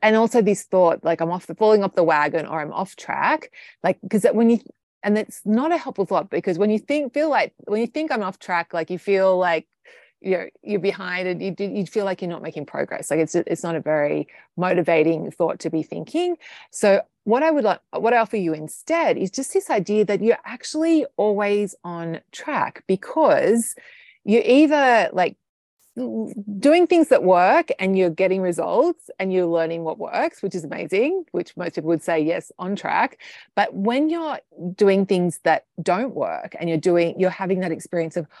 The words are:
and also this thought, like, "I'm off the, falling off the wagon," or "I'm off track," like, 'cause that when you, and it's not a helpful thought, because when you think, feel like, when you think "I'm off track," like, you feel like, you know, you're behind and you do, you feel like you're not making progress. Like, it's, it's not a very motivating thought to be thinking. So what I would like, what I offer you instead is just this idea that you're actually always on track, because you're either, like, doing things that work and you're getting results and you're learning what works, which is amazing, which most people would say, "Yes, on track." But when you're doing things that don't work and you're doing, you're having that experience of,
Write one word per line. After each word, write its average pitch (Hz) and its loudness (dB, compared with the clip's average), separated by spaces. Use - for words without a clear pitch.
and 220 6
also 226 4
this 202 0
thought, 185 2
like, 160 0
"I'm 165 -2
off 180 -8
the, 170 -10
falling 214 4
off 190 -4
the 180 4
wagon," 151 2
or 156 -6
"I'm 151 -8
off - -8
track," 202 -4
like, 185 0
'cause 202 0
that - 4
when 233 4
you, 240 4
and 208 0
it's - -8
not 247 0
a 339 0
helpful 254 -4
thought, 170 -2
because 170 -4
when 208 2
you 214 0
think, 285 -4
feel 302 0
like, 208 0
when 214 -2
you 233 -2
think 311 -6
"I'm 240 -2
off 190 -6
track," 170 -6
like, 165 -6
you 180 -6
feel 190 2
like, 175 0
you 185 -4
know, 175 -4
you're 208 -4
behind 185 -4
and 175 -6
you 190 -4
do, 190 -6
you 190 -4
feel 202 -4
like 190 -4
you're 180 -6
not 170 -8
making 151 -10
progress. - -6
Like, 156 0
it's, 156 -2
it's 170 -2
not 170 -4
a - -4
very 147 -2
motivating 165 2
thought 165 -2
to 160 -6
be 160 -2
thinking. 311 -6
So 202 4
what 233 2
I 320 2
would 285 0
like, 196 0
what 220 0
I 240 4
offer 226 0
you 175 -2
instead 220 -2
is 185 -4
just - -8
this - -2
idea 208 0
that 196 0
you're 220 2
actually 311 -2
always 208 0
on 170 -8
track, - -6
because 226 2
you're 220 4
either, 269 4
like, 180 0
doing 320 6
things 330 4
that 247 6
work 185 4
and 190 0
you're 185 4
getting 190 0
results 180 0
and 190 -2
you're 180 2
learning 165 -2
what 165 -6
works, 277 -4
which 196 -6
is 165 -6
amazing, 208 -2
which - -6
most 175 -8
people 156 -6
would 165 0
say, 170 -2
"Yes, 165 -2
on 185 -6
track." - -2
But - -2
when 247 0
you're 320 -6
doing 196 4
things 180 0
that 160 2
don't 214 -2
work 85 -6
and 170 -4
you're 165 0
doing, 170 2
you're 185 2
having 185 -2
that 170 -4
experience 165 -6
of, 160 -6